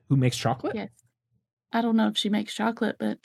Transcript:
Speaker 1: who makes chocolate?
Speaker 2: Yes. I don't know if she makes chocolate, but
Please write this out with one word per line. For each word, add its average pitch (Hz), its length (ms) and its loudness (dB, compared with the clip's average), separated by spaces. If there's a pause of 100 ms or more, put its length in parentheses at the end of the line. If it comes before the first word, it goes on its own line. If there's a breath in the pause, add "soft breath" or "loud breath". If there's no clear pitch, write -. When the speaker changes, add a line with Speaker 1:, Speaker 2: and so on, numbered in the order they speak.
Speaker 1:
who 139 80 4
makes 127 200 2
chocolate? 123 380 -2
Speaker 2:
Yes. 208 140 -8 (840)
I 233 100 2
don't 226 140 2
know 220 140 4
if 214 80 -4
she - 100 0
makes 208 260 -2
chocolate, 226 460 -2
but 214 260 -4